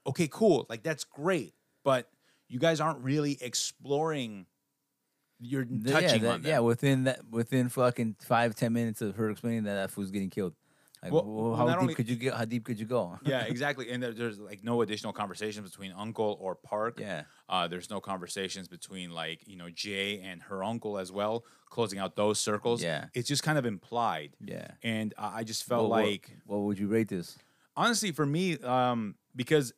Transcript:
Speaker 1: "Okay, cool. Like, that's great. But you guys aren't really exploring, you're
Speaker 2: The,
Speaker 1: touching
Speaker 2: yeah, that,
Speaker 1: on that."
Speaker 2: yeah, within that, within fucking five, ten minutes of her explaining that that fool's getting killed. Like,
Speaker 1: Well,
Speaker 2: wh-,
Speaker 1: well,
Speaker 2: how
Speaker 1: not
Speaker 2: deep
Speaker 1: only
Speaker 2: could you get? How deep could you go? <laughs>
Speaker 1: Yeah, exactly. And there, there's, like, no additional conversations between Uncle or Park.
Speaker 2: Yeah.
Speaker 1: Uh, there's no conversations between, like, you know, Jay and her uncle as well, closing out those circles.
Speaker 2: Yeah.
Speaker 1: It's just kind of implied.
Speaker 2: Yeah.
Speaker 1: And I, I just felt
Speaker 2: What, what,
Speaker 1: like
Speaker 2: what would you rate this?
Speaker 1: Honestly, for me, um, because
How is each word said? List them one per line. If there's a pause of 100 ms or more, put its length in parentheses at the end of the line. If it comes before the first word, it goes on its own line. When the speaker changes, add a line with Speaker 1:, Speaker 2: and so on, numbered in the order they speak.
Speaker 1:
"Okay,
cool.
Like,
that's
great. (300)
But (380)
you
guys
aren't
really
exploring, (920)
you're
Speaker 2:
The,
Speaker 1:
touching (140)
Speaker 2:
yeah,
that,
Speaker 1:
on
that."
Speaker 2:
yeah,
within
that, (100)
within
fucking
five,
ten
minutes
of
her
explaining
that
that
fool's
getting
killed. (460)
Like,
Speaker 1:
Well,
Speaker 2:
wh-,
Speaker 1:
well,
Speaker 2:
how
Speaker 1:
not
Speaker 2:
deep
Speaker 1:
only
Speaker 2:
could
you
get?
How
deep
could
you
go?
<laughs>
Speaker 1:
Yeah,
exactly.
And
there,
there's,
like,
no
additional
conversations
between
Uncle
or
Park.
Speaker 2:
Yeah. (260)
Speaker 1:
Uh,
there's
no
conversations
between,
like,
you
know,
Jay
and
her
uncle
as
well, (260)
closing
out
those
circles.
Speaker 2:
Yeah. (100)
Speaker 1:
It's
just
kind
of
implied. (120)
Speaker 2:
Yeah. (100)
Speaker 1:
And
I,
I
just
felt
Speaker 2:
What,
what,
Speaker 1:
like (100)
Speaker 2:
what
would
you
rate
this? (380)
Speaker 1:
Honestly,
for
me,
um, (220)
because